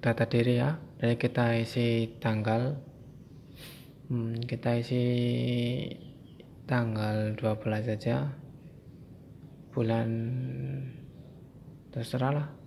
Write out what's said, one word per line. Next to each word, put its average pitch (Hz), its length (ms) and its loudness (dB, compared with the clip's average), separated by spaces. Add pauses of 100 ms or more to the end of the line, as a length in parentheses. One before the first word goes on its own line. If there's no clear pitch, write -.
data 117 240 4
diri 120 320 4
ya. 143 160 2 (240)
Jadi 117 160 4
kita 120 400 4
isi 117 640 2
tanggal. 113 560 2 (1400)
Hmm, 117 320 0
kita 120 400 2
isi 123 200 2 (1600)
tanggal 107 720 2
dua 110 160 4
belas 107 320 0
saja. 120 480 0 (1400)
Bulan 113 400 2 (1800)
terserah 127 400 0
lah. 147 140 -2 (180)